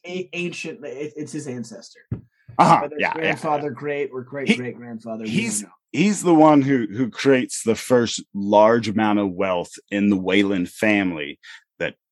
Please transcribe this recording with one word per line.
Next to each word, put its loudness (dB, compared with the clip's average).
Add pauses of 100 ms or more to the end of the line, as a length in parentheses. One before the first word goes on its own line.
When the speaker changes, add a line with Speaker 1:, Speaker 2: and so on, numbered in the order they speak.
Speaker 1:
a-, -8
ancient, -10
it, -10
it's -10
his -10
ancestor. -14 (580)
Speaker 2:
Uh-huh. 6
Speaker 1:
Whether -10
it's -6
Speaker 2:
Yeah, 2
yeah, -6
Speaker 1:
grandfather, -2
Speaker 2:
yeah. -6
Speaker 1:
great, -6
or -8
great, -4
Speaker 2:
He, 2
Speaker 1:
great -10
grandfather, -14
we -8
Speaker 2:
he's, -4
Speaker 1:
don't -18
know. -20 (180)
Speaker 2:
he's 0
the 4
one 8
who, 0
who -2
creates 0
the 2
first 0 (140)
large 4
amount 0
of -2
wealth -2 (180)
in 2
the 4
Wayland 0
family -2 (400)
that -6 (160)